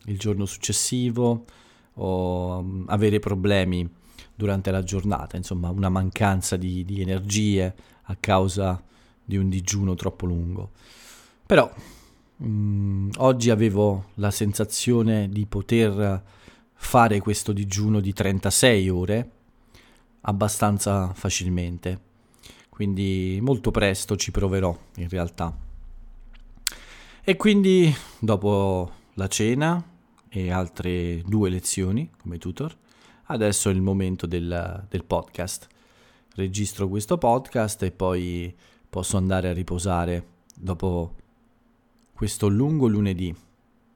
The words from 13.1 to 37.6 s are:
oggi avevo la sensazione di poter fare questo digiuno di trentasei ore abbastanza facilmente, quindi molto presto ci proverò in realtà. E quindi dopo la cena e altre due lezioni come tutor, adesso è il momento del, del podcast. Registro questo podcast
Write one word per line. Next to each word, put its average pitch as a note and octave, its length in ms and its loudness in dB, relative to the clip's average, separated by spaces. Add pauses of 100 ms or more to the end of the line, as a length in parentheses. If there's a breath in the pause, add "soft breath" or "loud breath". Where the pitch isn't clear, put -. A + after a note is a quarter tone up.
oggi B2 340 4
avevo G#2 540 2 (100)
la G#2 160 0
sensazione A2 1000 0
di G#2 160 -2
poter G2+ 760 2 (500 loud breath)
fare A#2 460 4
questo G#2 340 -2
digiuno G2+ 460 0
di G2 120 0
trentasei F#2+ 760 2
ore G2 420 0 (880 soft breath)
abbastanza G2+ 920 0
facilmente, F2+ 840 -2 (680 loud breath)
quindi F#2+ 720 -2
molto A#2+ 280 0
presto G2+ 460 0
ci - 160 -4
proverò F#2+ 440 0 (200)
in F2 140 -6
realtà. F2 460 -4 (1700 loud breath)
E F#3+ 120 2
quindi F#3+ 580 6 (260 loud breath)
dopo G2 720 0 (220 soft breath)
la F#2+ 140 -4
cena D3 560 0 (440)
e F#2 240 -4
altre F2 760 -4
due G2+ 220 2
lezioni F#2+ 680 -2
come F2 220 -12
tutor, A2 360 -8 (500 soft breath)
adesso G#2+ 440 0
è G2 40 4
il F#2+ 80 2
momento F#2+ 440 0
del, F2 640 -4
del F2 140 -6
podcast. - 640 -6 (640 soft breath)
Registro G2 540 -4
questo G#2 300 -2
podcast A#2+ 640 0